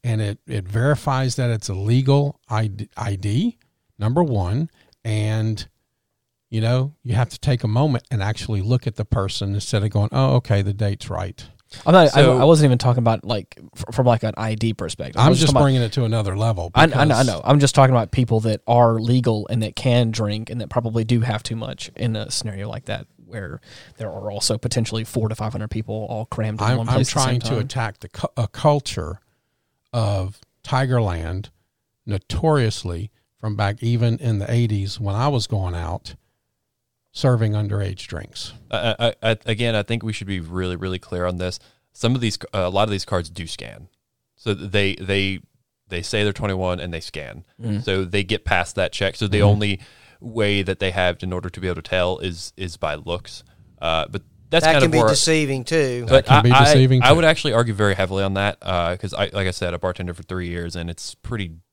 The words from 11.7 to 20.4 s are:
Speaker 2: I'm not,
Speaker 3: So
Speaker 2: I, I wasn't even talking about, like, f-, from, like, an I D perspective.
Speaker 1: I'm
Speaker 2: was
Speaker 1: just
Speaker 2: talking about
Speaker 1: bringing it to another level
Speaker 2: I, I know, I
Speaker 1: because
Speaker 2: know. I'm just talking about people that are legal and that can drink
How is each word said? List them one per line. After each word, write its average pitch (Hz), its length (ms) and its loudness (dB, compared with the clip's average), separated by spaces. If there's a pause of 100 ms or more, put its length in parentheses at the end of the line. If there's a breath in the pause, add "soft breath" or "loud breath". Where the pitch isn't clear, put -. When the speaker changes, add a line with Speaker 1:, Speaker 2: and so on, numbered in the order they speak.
Speaker 2:
I'm 165 80 6
not, 170 160 10
Speaker 3:
So 127 260 6
Speaker 2:
I, 127 60 4
I - 20 6
wasn't 151 220 8
even 127 100 6
talking 123 260 2
about, 113 220 2
like, 104 340 -6 (160)
f-, - 200 -10
from, 127 120 2
like, 117 160 4
an 107 140 -4
I 110 180 -2
D 110 200 -2
perspective. 76 440 -8
Speaker 1:
I'm 135 120 8
Speaker 2:
was - 100 4
Speaker 1:
just 151 120 4
Speaker 2:
talking 135 40 4
about 143 80 6
Speaker 1:
bringing 131 180 4
it 113 100 -2
to 127 120 0
another 107 320 -2
level 101 380 -2
Speaker 2:
I, 135 80 6
I 165 40 8
know, 135 100 0
I 139 80 4
Speaker 1:
because 131 220 4
Speaker 2:
know. 92 180 -2
I'm 143 160 4
just 139 140 4
talking 131 200 6
about 113 160 0
people 117 300 0
that 110 260 -2
are 117 340 4
legal 117 480 0
and 117 140 -2
that 107 120 -6
can 120 360 2
drink 107 400 -4